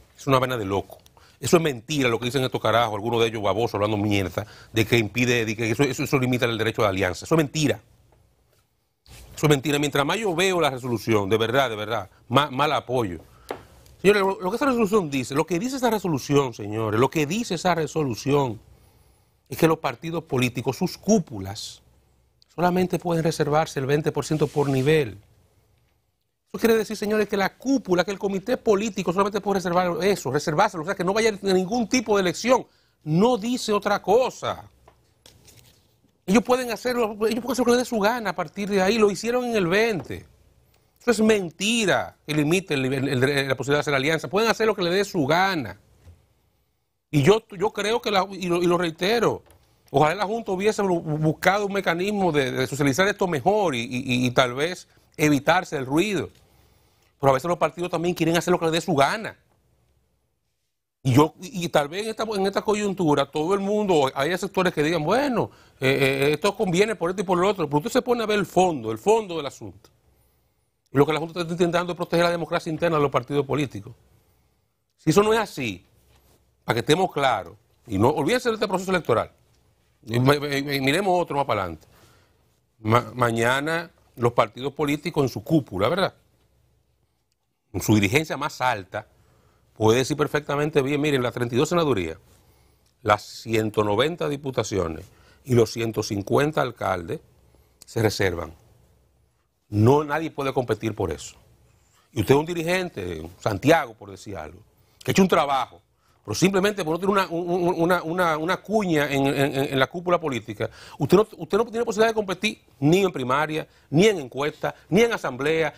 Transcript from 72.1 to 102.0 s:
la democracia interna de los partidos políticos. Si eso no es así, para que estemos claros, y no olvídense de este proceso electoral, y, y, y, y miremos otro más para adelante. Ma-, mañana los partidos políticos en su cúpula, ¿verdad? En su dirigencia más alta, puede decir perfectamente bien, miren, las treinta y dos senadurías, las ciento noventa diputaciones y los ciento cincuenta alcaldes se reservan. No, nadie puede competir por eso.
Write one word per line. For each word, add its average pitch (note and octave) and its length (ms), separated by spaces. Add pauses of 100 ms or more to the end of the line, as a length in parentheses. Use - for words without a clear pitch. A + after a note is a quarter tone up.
la F3 80
democracia E3+ 400
interna D#3+ 240
de D3 80
los C#3 80
partidos C#3 340
políticos. B2+ 480 (1040)
Si - 140
eso F3 120
no G#3+ 120
es A3+ 60
así, A#2+ 460 (800)
para A#2 120
que A#2+ 40
estemos E3+ 320
claros, A2 440 (300)
y G#2 120
no G#2 120
olvídense E3+ 380
de A3+ 80
este G#3+ 140
proceso F#3+ 220
electoral, A#2 400 (760)
y, A2+ 100
y, A#2+ 40
y, C#3 560
y C#3 60
miremos F3 400
otro D#3 140
más C#3 100
para A2 180
adelante. E2 240 (920)
Ma-, A2 340
mañana B2+ 800 (240)
los A#2 160
partidos B2 400
políticos D3+ 520
en B2+ 60
su - 140
cúpula, A#2 460
¿verdad? F3 260 (1600)
En F#2 80
su A2 120
dirigencia A#2 440
más C#3+ 240
alta, A2 460 (640)
puede A2 260
decir C3 160
perfectamente D3 640
bien, C#3 200
miren, C#3+ 200
las B2 120
treinta A#2+ 200
y A#2 40
dos D3+ 100
senadurías, A#2+ 500 (840)
las G#2 220
ciento A2 600
noventa C#3+ 460
diputaciones A2 760 (380)
y C3 100
los A2+ 160
ciento A2+ 320
cincuenta B2+ 600
alcaldes G2 580 (640)
se - 160
reservan. F2 520 (1160)
No, A#2+ 360
nadie D3+ 260
puede C#3 220
competir A2 420
por F#2 160
eso. - 240 (800)